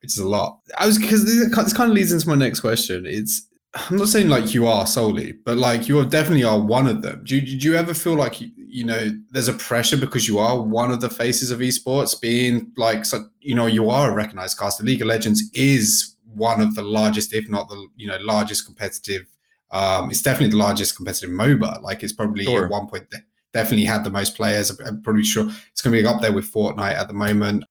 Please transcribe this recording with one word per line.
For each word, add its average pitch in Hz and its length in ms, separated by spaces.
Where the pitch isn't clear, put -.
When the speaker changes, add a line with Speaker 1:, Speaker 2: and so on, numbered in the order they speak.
Speaker 1:
which 131 100
is - 80
a 95 80
lot. 101 320
I 190 80
was, 214 120
'cause 214 280
this, 233 300
this 226 180
kind 240 160
of 214 60
leads 180 160
into 165 160
my 156 80
next 127 240
question. 95 460
It's, 107 360
I'm - 240
not 202 120
saying, 214 200
like, 120 240
you 117 140
are 107 200
solely, 107 460
but, 120 120
like, 120 300
you 143 120
are, 135 60
definitely 151 380
are 107 160
one 120 280
of 107 140
them. - 240
Do 131 120
you, 135 220
do 143 80
you 165 80
ever 165 180
feel 165 220
like, 131 260
you, 117 160
you 123 260
know, 113 280
there's 127 160
a 123 60
pressure 120 440
because 135 300
you 104 120
are 117 220
one 117 300
of 123 80
the 123 100
faces 123 420
of 120 80
esports, 127 600
being, 120 560
like, 113 300
so, 107 200
you 135 160
know, 117 100
you 110 240
are 131 220
a - 20
recognized 101 460
caster. 101 240
League 117 180
of 110 60
Legends 110 460
is 131 640
one 110 260
of 107 160
the 110 60
largest, 107 520
if 110 160
not 101 200
the, 101 260
you 107 120
know, 95 140
largest 107 440
competitive, 95 600
um, 95 400
it's - 100
definitely 127 300
the 107 60
largest 104 400
competitive 90 320
moba. 107 520
Like, 98 220
it's 107 100
probably 104 320
Speaker 2:
Sure. 110 200
Speaker 1:
at 95 60
one 101 160
point - 220
de-, - 80
definitely 110 320
had 107 200
the 104 60
most 98 240
players. 104 340
I'm, 95 80
I'm 107 140
pretty 107 220
sure 107 260
it's - 100
gonna 117 160
be 107 80
up 110 160
there 110 120
with 104 180
Fortnite 101 440
at 92 140
the 104 40
moment. 104 580